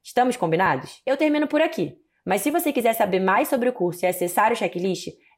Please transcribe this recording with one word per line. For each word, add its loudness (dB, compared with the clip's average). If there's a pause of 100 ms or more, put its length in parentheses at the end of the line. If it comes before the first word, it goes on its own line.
Estamos 0
combinados? 0
Eu 0
termino 2
por 2
aqui, -2 (260)
mas 0
se 0
você 0
quiser 2
saber 0
mais 2
sobre 0
o 0
curso -2
e 2
acessar 0
o 0
checklist, -4 (300)